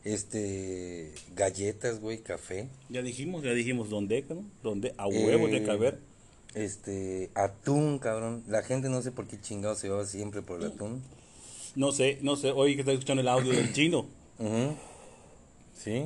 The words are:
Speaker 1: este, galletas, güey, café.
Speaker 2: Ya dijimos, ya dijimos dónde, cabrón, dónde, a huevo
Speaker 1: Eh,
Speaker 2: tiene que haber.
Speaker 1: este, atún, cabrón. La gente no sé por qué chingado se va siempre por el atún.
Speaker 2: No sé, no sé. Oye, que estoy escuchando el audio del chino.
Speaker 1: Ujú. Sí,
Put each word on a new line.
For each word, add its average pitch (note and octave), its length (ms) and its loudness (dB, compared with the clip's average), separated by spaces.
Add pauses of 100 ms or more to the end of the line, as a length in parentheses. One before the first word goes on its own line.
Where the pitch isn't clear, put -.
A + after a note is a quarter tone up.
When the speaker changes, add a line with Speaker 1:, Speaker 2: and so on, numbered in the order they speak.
Speaker 1:
este, F#2+ 1080 -4 (220)
galletas, G2+ 640 0
güey, A2 200 -6
café. F#2 460 -8 (220)
Speaker 2:
Ya B2+ 120 -4
dijimos, C#3 420 -6
ya B2+ 100 0
dijimos A#2+ 360 0
dónde, G#2 340 2
cabrón, F#3+ 280 -10 (120)
dónde, G#2+ 340 -2
a G2+ 100 -2
huevo A2 400 6
Speaker 1:
Eh, A2 40 4
Speaker 2:
tiene A2 140 2
que G#2+ 60 2
haber. G#2+ 280 2 (560)
Speaker 1:
este, F#2+ 800 -4
atún, C#3 640 2
cabrón. A2+ 480 -2
La G#2 160 2
gente C3 260 -2
no B2+ 120 0
sé B2 100 -4
por A2 160 -8
qué G#2 120 -12
chingado G#2 360 -4
se G2+ 140 -6
va G2+ 160 0
siempre G2+ 360 -6
por F2 200 -8
el E2+ 60 -2
atún. A2 340 -6 (720)
Speaker 2:
No C3+ 160 2
sé, C#3 300 4
no C#3 140 2
sé. C#3 160 2
Oye, C#3 240 6
que C#3 60 -2
estoy C3+ 140 4
escuchando C3+ 260 2
el B2 60 4
audio B2+ 260 4
del B2 200 4
chino. D#3 340 4 (320)
Speaker 1:
Ujú. A#2 360 2 (1040)
Sí, A#2 240 -2